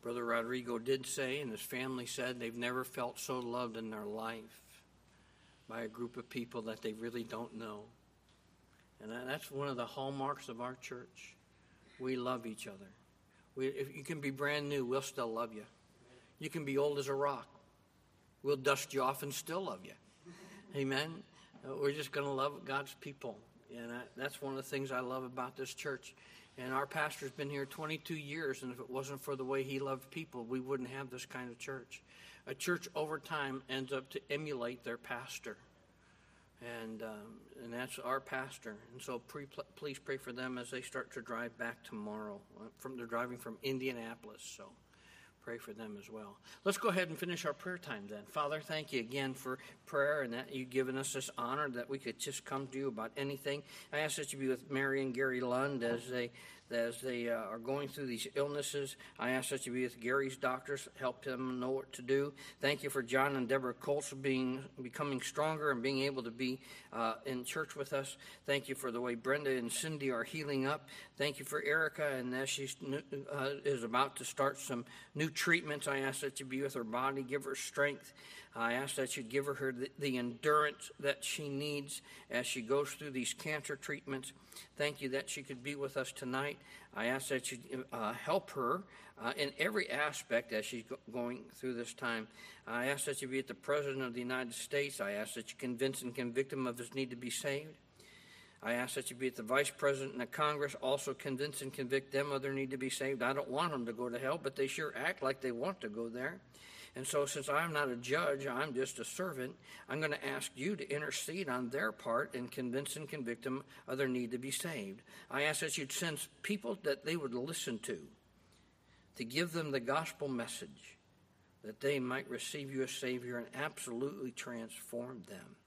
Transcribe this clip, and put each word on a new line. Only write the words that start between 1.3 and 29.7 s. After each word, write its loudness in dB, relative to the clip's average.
and -2
his -4
family -2
said, -2
they've -2
never 2
felt -2
so 0
loved 0
in -4
their -4
life -4
by -4
a -2
group -6
of -10
people -4
that -4
they -2
really -4
don't -6
know. -6
And -8
that, -6
that's -2
one -2
of 0
the 0
hallmarks -2
of -6
our -4
church. -12
We 2
love 0
each -6
other. -12
We, 2
if -2
you -10
can -2
be 0
brand 2
new, 2
we'll 4
still -2
love 0
you. -10
You -4
can -2
be 4
old 4
as 0
a 2
rock. 2
We'll 4
dust 4
you 6
off 4
and -4
still -2
love -4
you. -12
Amen? 2
Uh, -6
we're 6
just -4
gonna 2
love 2
God's -2
people. -8
And -8
I, -6
that's -4
one -2
of -2
the -6
things 0
I 2
love -2
about -4
this -4
church. -6
And -2
our 4
pastor's 0
been -2
here -2
twenty-two -4
years, -2
and -4
if -8
it -8
wasn't -2
for -2
the -2
way 2
he 0